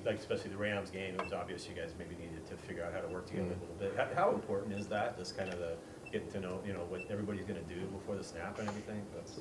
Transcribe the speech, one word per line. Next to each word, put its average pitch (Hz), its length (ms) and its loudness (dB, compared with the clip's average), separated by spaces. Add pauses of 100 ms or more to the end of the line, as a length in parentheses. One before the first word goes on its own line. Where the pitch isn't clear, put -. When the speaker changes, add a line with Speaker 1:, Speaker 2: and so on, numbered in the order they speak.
Speaker 1:
like, 110 140 6
especially - 300 0
the 98 80 -4
Rams 101 320 2
game, 95 260 -2
it 95 80 0
was 90 80 -2
obvious 87 380 -2
you 76 40 -6
guys 82 240 -4
maybe 85 180 -6
needed 82 320 -6
to 90 100 -6
figure 85 260 -4
out 85 100 0
how 92 60 0
to 87 80 -2
work 90 200 -2
together 92 200 2
Speaker 2:
Mm-hmm. 87 340 -2
Speaker 1:
a 98 40 2
little 95 120 2
bit. 131 180 4
How, 180 80 8
how 240 80 10
important 101 460 2
is 98 100 0
that, 104 300 4
just 90 200 -4
kind 95 160 2
of 87 40 -2
the 82 180 0 (360)
getting - 200 0
to 101 80 0
know, 92 260 0
you 98 80 2
know, 87 160 0
what 92 200 0
everybody's 101 360 0
gonna 90 160 -2
do 85 180 -4 (140)
before 98 220 -2
the 92 80 0
snap 95 360 -4
and 107 80 2
everything? 104 340 -2 (140)
That's - 260 -6